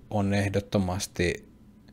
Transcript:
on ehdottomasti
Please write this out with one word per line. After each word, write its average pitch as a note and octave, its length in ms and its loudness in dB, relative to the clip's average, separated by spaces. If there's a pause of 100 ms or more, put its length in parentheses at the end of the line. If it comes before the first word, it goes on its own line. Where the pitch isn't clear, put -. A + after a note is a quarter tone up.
on G2+ 240 0
ehdottomasti G2 1000 0 (600)